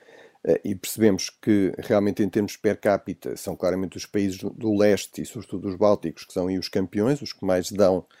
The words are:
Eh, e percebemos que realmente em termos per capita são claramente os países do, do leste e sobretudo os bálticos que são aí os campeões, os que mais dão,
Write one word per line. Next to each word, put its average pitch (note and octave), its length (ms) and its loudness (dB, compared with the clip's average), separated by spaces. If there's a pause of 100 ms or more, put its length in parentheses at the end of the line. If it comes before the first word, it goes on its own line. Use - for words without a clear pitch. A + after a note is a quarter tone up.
(440)
Eh, - 200 2
e G#2 100 -2
percebemos G2+ 560 0
que G2 480 0
realmente G#2 440 0
em G2 60 0
termos G#2 280 -2
per G#2 240 0
capita F#2+ 560 -2
são F2 200 -8
claramente F#2 400 -2
os F#2+ 100 -12
países G2 320 -2
do, G2+ 120 -6
do A2 260 -2
leste G2+ 440 2
e D2+ 60 -6
sobretudo G2+ 420 -8
os F#2 80 -6
bálticos G2 480 2
que - 80 -20
são F2+ 140 -2
aí F#2 120 -2
os F2 100 -8
campeões, G#2 520 0
os G#2+ 120 -12
que - 120 -14
mais F#2 280 0
dão, F#2+ 340 2 (140)